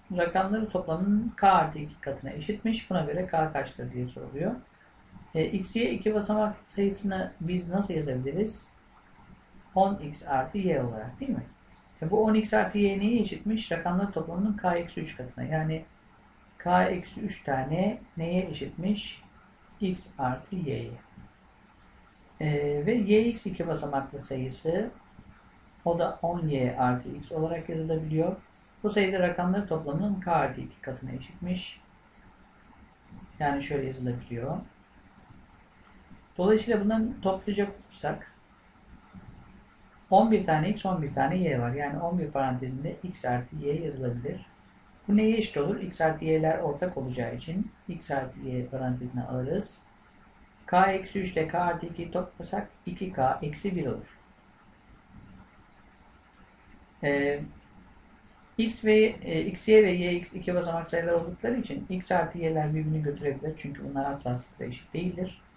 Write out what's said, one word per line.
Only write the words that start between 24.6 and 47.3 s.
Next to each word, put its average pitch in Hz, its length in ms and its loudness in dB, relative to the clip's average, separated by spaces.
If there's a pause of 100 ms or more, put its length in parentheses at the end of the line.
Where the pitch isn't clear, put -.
o 170 140 2
da - 220 0
on 170 260 0
y 127 300 2
artı 127 320 2
x 156 220 -12
olarak 160 380 -2
yazılabiliyor. 160 640 0 (480)
Bu 208 60 0
sayıda 196 300 2
rakamları 180 480 2
toplamının 185 520 0
k 175 120 -4
artı 135 300 2
iki - 200 -14
katına 127 300 -8
eşitmiş. - 680 -6 (1600)
Yani 143 240 0
şöyle 135 240 -2
yazılabiliyor. 123 720 -4 (1800)
Dolayısıyla 208 480 4
bunları 220 360 2
toplayacak 196 500 0 (140)
olursak - 460 -6 (1800)
on 220 220 8
bir 190 140 4
tane 160 240 4
x, - 160 -2
on 175 160 0
bir 135 120 -4
tane 143 240 2
y 147 240 2
var. 120 100 0
Yani 143 280 -4
on 175 200 0
bir 147 120 -2
parantezinde 131 720 -2
x 180 220 -10
artı 123 300 -2
y 151 280 -2
yazılabilir. 131 640 -6 (600)
Bu 202 100 6
neye 220 200 6
eşit - 200 -2
olur? 160 220 0
X 180 220 -6
artı 160 240 2
y'ler 160 320 4
ortak 170 400 -2
olacağı 123 380 -4